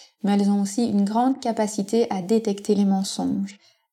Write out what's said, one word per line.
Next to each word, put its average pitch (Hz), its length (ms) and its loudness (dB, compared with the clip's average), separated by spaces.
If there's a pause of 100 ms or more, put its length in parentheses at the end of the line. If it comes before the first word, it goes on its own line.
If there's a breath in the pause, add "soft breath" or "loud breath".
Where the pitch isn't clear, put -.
(240 loud breath)
mais 202 100 2
elles 202 160 4
ont 202 120 2
aussi 214 280 -2
une 202 160 2
grande 247 340 0
capacité 220 680 0
à 190 120 -4
détecter 202 540 0
les 202 100 2
mensonges. 196 720 -2 (340 soft breath)